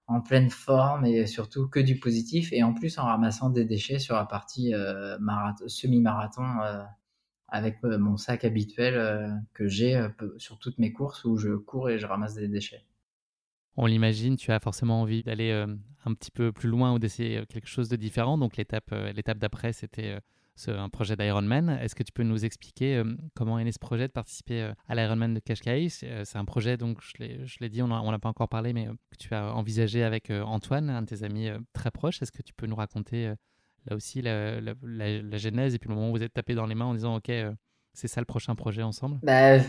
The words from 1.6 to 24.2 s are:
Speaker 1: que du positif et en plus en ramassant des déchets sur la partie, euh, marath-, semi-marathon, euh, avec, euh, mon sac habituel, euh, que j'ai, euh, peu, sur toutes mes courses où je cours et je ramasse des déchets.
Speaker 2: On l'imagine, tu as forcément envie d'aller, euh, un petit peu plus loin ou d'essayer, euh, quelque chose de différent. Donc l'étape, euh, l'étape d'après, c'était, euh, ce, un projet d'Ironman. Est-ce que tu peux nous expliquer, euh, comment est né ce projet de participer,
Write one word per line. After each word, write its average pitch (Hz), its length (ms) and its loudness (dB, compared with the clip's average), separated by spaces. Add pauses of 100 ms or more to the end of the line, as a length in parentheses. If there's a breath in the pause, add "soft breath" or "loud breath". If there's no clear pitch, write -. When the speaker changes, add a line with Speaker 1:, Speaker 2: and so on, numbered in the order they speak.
Speaker 1:
que 139 120 2
du 131 180 6
positif 120 540 0
et 120 100 4
en 117 120 6
plus 160 240 -4
en 131 80 0
ramassant 113 440 2
des 120 140 4
déchets 113 340 -2
sur 131 160 -2
la 107 100 2
partie, 120 480 -4
euh, 98 460 -4
marath-, 104 480 -2
semi-marathon, 120 800 2 (180)
euh, 104 200 -4 (640)
avec, 110 340 -2
euh, 113 160 2
mon 104 180 4
sac 120 280 -2
habituel, 110 520 2
euh, 107 320 0 (240)
que 104 140 -2
j'ai, 113 300 4
euh, 113 120 2
peu, 104 300 -8
sur - 220 -18
toutes - 180 -8
mes 113 140 4
courses - 320 -6
où 113 120 2
je 107 200 0
cours 127 340 -4
et 113 80 0
je 104 80 -4
ramasse 104 300 -2
des 104 100 -4
déchets. 101 380 -6 (920)
Speaker 2:
On 117 100 2
l'imagine, 113 500 4
tu - 160 -2
as 110 80 2
forcément 113 420 0
envie 113 200 0
d'aller, 113 280 -2
euh, 107 160 0 (380)
un 113 100 0
petit - 160 -10
peu 117 220 0
plus 117 160 -2
loin 123 240 4
ou 120 60 4
d'essayer, 113 400 -2
euh, 107 60 -6
quelque - 240 -12
chose 120 200 -2
de 120 80 0
différent. 117 420 0
Donc 123 180 0
l'étape, 110 360 -4
euh, 101 200 -4
l'étape 104 260 -4
d'après, 110 340 -4
c'était, 107 400 -8
euh, 101 80 -8 (380)
ce, - 120 -8
un 98 180 -4
projet 104 280 -4
d'Ironman. 104 520 2 (140)
Est-ce 117 120 -4
que - 80 -6
tu - 100 -6
peux 117 100 -2
nous 110 240 2
expliquer, 131 500 -2
euh, 117 80 2 (300)
comment 113 240 0
est 113 60 0
né 117 80 0
ce - 60 -8
projet 120 300 -2
de - 40 -10
participer, 117 500 -6